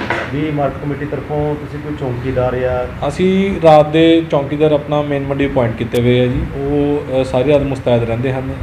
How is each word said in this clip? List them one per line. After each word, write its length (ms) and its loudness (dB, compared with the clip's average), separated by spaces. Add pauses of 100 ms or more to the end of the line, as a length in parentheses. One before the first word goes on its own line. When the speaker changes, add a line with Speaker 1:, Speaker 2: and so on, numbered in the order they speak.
(340)
Speaker 1:
ਵੀ 180 -2
ਮਾਰਕੀਟ 320 -2
ਕਮੇਟੀ 220 -6
ਤਰਫੋਂ 500 -4
ਤੁਸੀਂ 240 -10
ਕੋਈ 200 -8
ਚੌਂਕੀਦਾਰ 560 -2
ਜਾਂ 520 -2
Speaker 2:
ਅਸੀਂ 560 0
ਰਾਤ 260 8
ਦੇ 420 4
ਚੌਂਕੀਦਾਰ 400 0
ਆਪਣਾ 300 0
ਮੇਨ 220 -2
ਮੰਡੀ 220 -2
ਅਪਾਇੰਟ 320 0
ਕੀਤੇ 240 -2
ਹੋਏ 180 4
ਆ 60 2
ਜੀ, 160 0 (140)
ਉਹ, 680 0
ਅ, 20 2
ਸਾਰੀ 280 0
ਰਾਤ 100 4
ਮੁਸਤੈਦ 420 0
ਰਹਿੰਦੇ 300 -2
ਹਨ। 300 -6